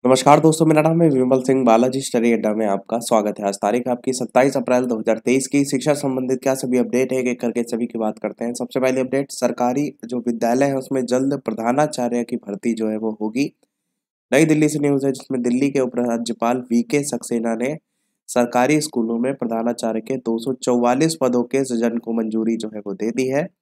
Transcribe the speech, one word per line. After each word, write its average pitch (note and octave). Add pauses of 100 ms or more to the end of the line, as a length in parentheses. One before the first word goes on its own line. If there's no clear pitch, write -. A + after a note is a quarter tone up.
नमस्कार C#3
दोस्तों, D#3+
मेरा D#3
नाम E3
है E3
विमल B2+
सिंह, C3
बालाजी B2
स्टडी A#2+
अड्डा G#2+
में A2
आपका G2
स्वागत G#2
है। G#2
आज G2+
तारीख A#2
आपकी B2
सत्ताईस B2+
अप्रैल B2+
दो A#2+
हज़ार A2
तेईस C3
की। C#3+
शिक्षा C#3+
संबंधित C3
क्या C3
सभी B2+
अपडेट A#2+
है, C3
एक B2
एक B2
करके A#2+
सभी A#2
की A#2
बात G#2+
करते G#2
हैं। A#2+
सबसे B2
पहली C3
अपडेट, C3+
सरकारी C#3+ (200)
जो A#2+
विद्यालय A#2
है C#3
उसमें C3
जल्द C3+
प्रधानाचार्य A#2+
की A#2
भर्ती G2+
जो A2
है A2
वो A2
होगी। A2 (840)
नई C#3+
दिल्ली D3+
से D3
न्यूज़ C#3+
है C#3
जिसमें B2+
दिल्ली B2
के C#3
उपराज्यपाल A#2+
वीके A#2
सक्सेना A#2
ने B2+ (540)
सरकारी B2
स्कूलों A#2
में C3
प्रधानाचार्य A2+
के C3
दो A2+
सौ B2+
चौवालीस B2+
पदों B2
के C3+
सृजन A#2
को A#2
मंजूरी A2
जो A2
है G#2+
वो G2+
दे G#2+
दी C3
है। C#3+ (140)